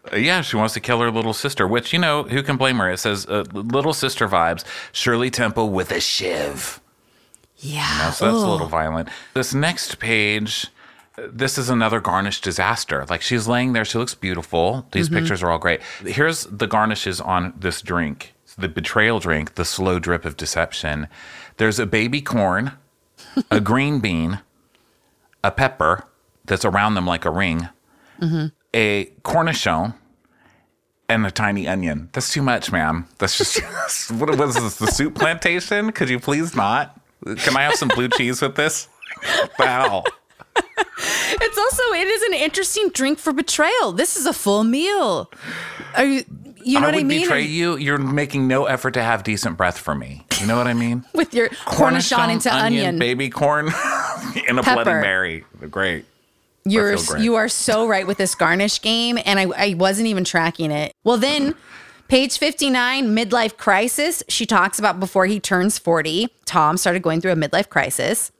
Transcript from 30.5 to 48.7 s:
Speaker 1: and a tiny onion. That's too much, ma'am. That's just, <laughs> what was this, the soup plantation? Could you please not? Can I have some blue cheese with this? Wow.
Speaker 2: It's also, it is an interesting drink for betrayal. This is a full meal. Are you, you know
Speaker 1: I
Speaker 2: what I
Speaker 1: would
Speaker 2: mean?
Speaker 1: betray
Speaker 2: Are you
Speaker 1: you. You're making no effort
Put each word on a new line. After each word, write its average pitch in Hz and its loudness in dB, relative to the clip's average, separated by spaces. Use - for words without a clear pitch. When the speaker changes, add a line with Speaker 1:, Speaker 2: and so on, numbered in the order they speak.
Speaker 1:
and 110 4
a 92 0
tiny 101 -2
onion. 87 -2
That's - -4
too 143 0
much, 123 0
ma'am. 82 0
That's - 0
just, - 0
<laughs> - -6
what 131 0
was 135 2
this, - -2
the 107 -2
soup - 0
plantation? 180 0
Could 139 -2
you 123 0
please 151 -2
not? 113 0
Can 120 -2
I 135 4
have 147 2
some 135 0
blue 123 0
cheese 123 0
with 135 -2
this? 156 -2
Wow. 127 2
Speaker 2:
It's - -2
also, 508 0
it 349 0
is 415 0
an 403 0
interesting 359 0
drink 277 0
for 311 -2
betrayal. 311 0
This 294 0
is 294 -2
a 339 2
full 208 2
meal. 269 0
Are 262 4
you, 277 2
you 277 4
know 294 4
Speaker 1:
I 302 4
Speaker 2:
what 311 0
I - 2
Speaker 1:
would 285 2
Speaker 2:
mean? 320 2
Speaker 1:
betray 349 2
Speaker 2:
Are 143 2
you 165 0
Speaker 1:
you. 147 -2
You're 143 0
making 139 0
no 131 4
effort 127 0